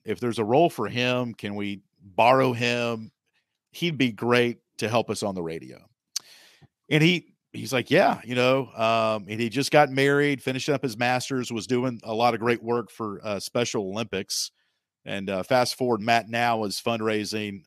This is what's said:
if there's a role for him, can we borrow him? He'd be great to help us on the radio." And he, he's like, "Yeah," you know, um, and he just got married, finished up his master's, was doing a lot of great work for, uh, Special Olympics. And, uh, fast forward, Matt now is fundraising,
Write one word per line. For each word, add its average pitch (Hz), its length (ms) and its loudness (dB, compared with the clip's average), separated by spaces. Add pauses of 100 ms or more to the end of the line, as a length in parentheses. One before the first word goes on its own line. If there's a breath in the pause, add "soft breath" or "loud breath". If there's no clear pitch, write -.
if 107 140 -4
there's 117 200 -2
a 107 60 0
role 147 240 4
for 156 180 -4
him, 123 460 -2
can 101 220 -10
we 101 260 -6 (180)
borrow 123 540 4
him? 120 580 -2 (600)
He'd 170 260 -4
be 127 140 2
great 120 480 2 (180)
to 110 120 -4
help 113 200 0
us 107 140 -4
on 101 120 -4
the 90 80 -4
radio." 73 440 -10 (1000 loud breath)
And 147 120 4
he, 170 340 2 (180)
he's 113 200 -6
like, 123 160 -2
"Yeah," - 360 4
you 123 100 -8
know, 127 400 2
um, 110 540 0
and 107 100 -6
he 117 100 -2
just 127 220 -2
got 147 180 6
married, 143 540 2
finished 131 260 -4
up 139 140 0
his 110 140 -6
master's, 123 540 -2
was 107 140 -6
doing 123 380 -2
a 113 100 -8
lot 117 220 4
of 104 60 -8
great 117 200 2
work 117 300 -4
for, 101 320 -8
uh, 104 160 -4
Special 120 500 -2
Olympics. 101 640 -6 (540)
And, 98 240 -8
uh, 95 140 -2
fast 123 320 2
forward, 120 260 0
Matt 113 280 2
now 117 360 0
is 98 140 -6
fundraising, 107 880 -2